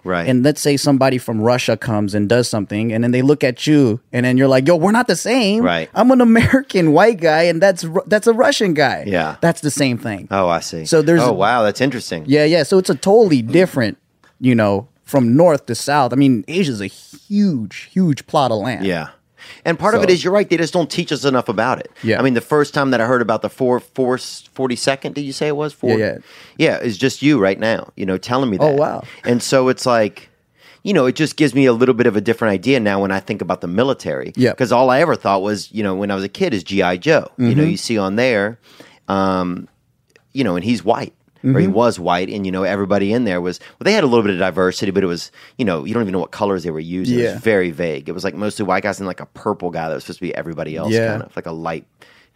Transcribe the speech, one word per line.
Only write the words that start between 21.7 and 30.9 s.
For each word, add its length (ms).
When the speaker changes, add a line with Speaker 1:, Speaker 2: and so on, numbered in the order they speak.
Speaker 1:
it. 140
Speaker 2:
Yeah. 160
Speaker 1:
I 40
mean, 120
the 60
first 340
time 160
that 100
I 60
heard 160
about 200
the 60
four, 300
four, 400
forty-second, 960
did 60
you 120
say 140
it 100
was? 160
Four-, 240
Speaker 2:
Yeah, 0
yeah. 220
Speaker 1:
Yeah, 240
it's 140
just 260
you 160
right 200
now, 380
you 100
know, 120
telling 320
me 60
that. 80
Speaker 2:
Oh, 80
wow. 320
Speaker 1:
And 160
so 280
it's 180
like, 440
you 100